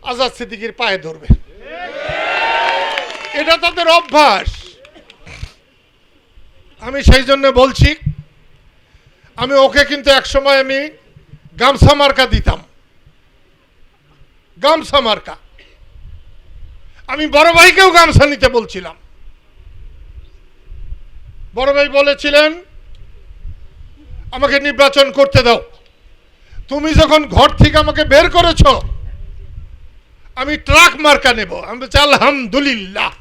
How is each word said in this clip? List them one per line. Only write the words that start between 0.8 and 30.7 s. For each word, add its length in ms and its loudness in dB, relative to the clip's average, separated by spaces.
পায়ে 260 -4
ধরবে, 220 -16
এটা 180 0
তাদের 300 -4
অভ্যাস। 640 2
আমি 200 -8
সেই 200 8
জন্য 220 0
বলছি, 280 2
আমি 160 -4
ওকে 200 2
কিন্তু 260 -4
একসময় 480 0
আমি 200 -2
গামছা 340 4
মার্কা 320 2
দিতাম, 340 -2
গামছা 380 0
মার্কা। 340 -6
আমি 200 -6
বড় 260 2
ভাইকেও 380 6
গামছা 340 4
নিতে 240 -2
বলছিলাম, 460 -6
বড় 180 -2
ভাই 160 0
বলেছিলেন, 600 0
"আমাকে 280 -4
নির্বাচন 520 0
করতে 320 2
দাও, 160 2
তুমি 220 -6
যখন 200 4
ঘর 140 6
থেকে 160 4
আমাকে 260 0
বের 260 4
করেছ, 340 2
আমি 220 -6
ট্রাক 360 2